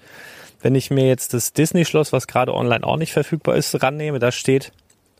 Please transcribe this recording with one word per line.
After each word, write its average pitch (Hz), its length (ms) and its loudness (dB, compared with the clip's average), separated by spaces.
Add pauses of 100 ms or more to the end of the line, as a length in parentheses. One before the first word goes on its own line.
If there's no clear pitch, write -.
(600)
Wenn 127 140 2
ich 131 160 0
mir 135 180 4
jetzt - 260 0
das 120 200 -4
Disney-Schloss, 156 580 2
was 131 160 -2
gerade 127 260 0
online 120 300 0
auch - 140 0
nicht 160 160 -6
verfügbar 151 420 0
ist, 127 280 -2
rannehme, 147 360 -2
da 120 120 2
steht 135 400 0 (480)